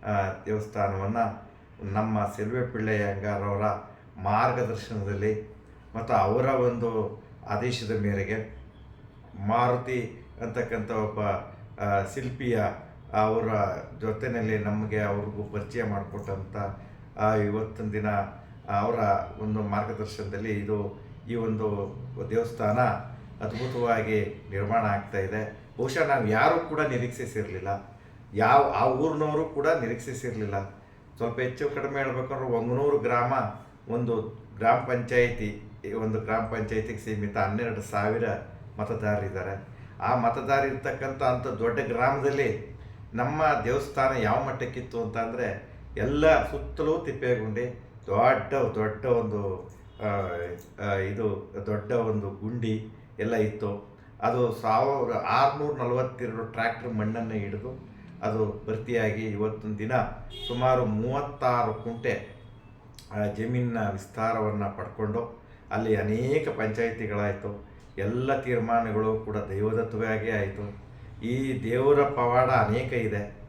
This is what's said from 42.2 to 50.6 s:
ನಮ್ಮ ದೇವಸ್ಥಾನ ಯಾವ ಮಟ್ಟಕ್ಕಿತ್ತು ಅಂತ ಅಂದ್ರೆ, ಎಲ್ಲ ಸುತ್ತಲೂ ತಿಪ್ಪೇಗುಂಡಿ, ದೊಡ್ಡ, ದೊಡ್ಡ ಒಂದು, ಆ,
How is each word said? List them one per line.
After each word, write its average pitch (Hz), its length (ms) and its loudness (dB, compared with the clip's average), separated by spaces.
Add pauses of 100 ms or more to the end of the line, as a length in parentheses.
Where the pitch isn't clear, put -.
ನಮ್ಮ 151 280 0 (220)
ದೇವಸ್ಥಾನ 135 520 2
ಯಾವ 107 280 4
ಮಟ್ಟಕ್ಕಿತ್ತು 123 580 -4
ಅಂತ 107 140 -4
ಅಂದ್ರೆ, 113 520 -2 (280)
ಎಲ್ಲ 147 540 6
ಸುತ್ತಲೂ 156 480 0
ತಿಪ್ಪೇಗುಂಡಿ, 123 840 -2 (260)
ದೊಡ್ಡ, 120 480 4
ದೊಡ್ಡ 107 500 0
ಒಂದು, 104 680 0 (320)
ಆ, 107 40 -2 (800)